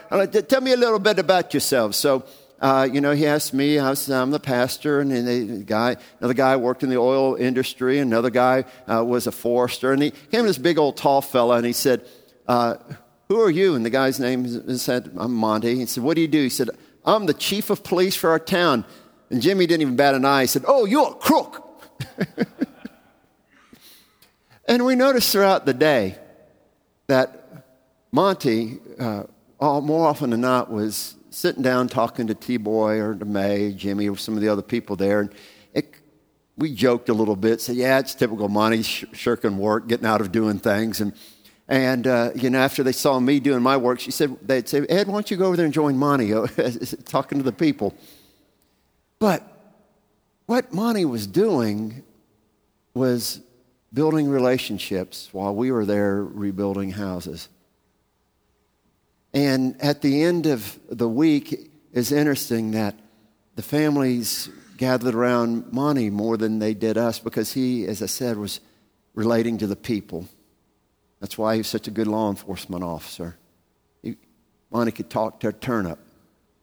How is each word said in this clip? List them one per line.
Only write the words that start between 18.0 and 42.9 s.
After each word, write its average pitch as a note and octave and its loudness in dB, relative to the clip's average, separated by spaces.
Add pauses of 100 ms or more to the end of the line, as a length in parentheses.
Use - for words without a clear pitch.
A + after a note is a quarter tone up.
for F3 0
our D#3+ 4
town." D#3+ 2 (440)
And B2 -2
Jimmy F#3 4
didn't D#3+ 2
even C3 0
bat C#3 6
an C3 2
eye. C#3 6
He B2+ 2
said, C3 -2
"Oh, C4 4
you're A#3+ 2
a - -16
crook." - 0 (640)
<laughs> - -4 (2250)
And A#3+ 4
we C4 4
noticed B3+ 4
throughout G3 4
the C3+ 2
day B2 2 (880)
that - 0 (480)
Monty, A#2 0 (200)
uh, A2 -6 (380)
all, C#3+ 2
more D#3 0
often D3 0
than A2+ 0
not, B2+ 0
was G#2+ -6 (140)
sitting - -4
down B2+ 2
talking A#2 -2
to G#2+ -2
T-Boy A2 0
or G#2+ -2
to F2+ -10
May, G2+ 0
Jimmy, G2+ -2
or G2 -4
some A2 -6
of G#2 -2
the G#2+ 2
other G#2 0
people G#2 -6
there. G2+ 2
And G2+ -4 (400)
it, - -6 (640)
we D3 -4
joked A#2+ 2
a A#2+ 2
little G#2+ 2
bit, A2 2
said, B2 -4
"Yeah, C3 4
it's - -4
typical G#2 -2
Monty, A2 2
sh-, - -6
shirking A2 -2
work, G#2+ 0
getting A2+ 0
out A2 2
of G2 -2
doing G#2+ 0
things." G#2+ -2
And, G#2 -2 (560)
and, C3 -2
uh, A#2+ 0
you B2+ -2
know, C3 0
after C#3 0
they B2+ 2